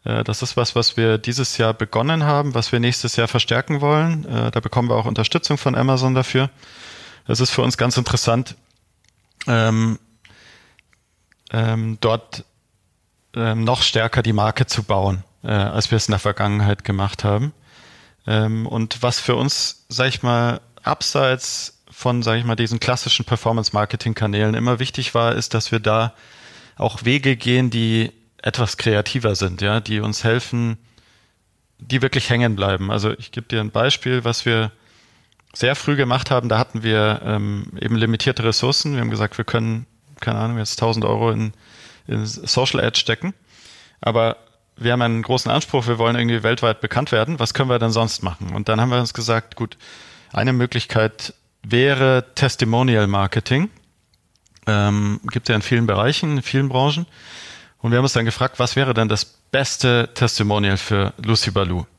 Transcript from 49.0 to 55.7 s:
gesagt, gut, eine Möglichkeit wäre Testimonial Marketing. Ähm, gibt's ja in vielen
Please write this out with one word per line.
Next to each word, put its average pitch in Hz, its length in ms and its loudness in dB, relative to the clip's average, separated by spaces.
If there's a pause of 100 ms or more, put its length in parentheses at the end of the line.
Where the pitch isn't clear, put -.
gesagt, 113 420 -2
gut, - 220 -8 (560)
eine 127 220 0
Möglichkeit 117 800 -2 (280)
wäre 131 640 2 (100)
Testimonial 120 720 2
Marketing. 101 600 0 (960)
Ähm, 104 540 2 (100)
gibt's - 200 -4
ja 117 40 4
in 104 80 2
vielen 117 240 2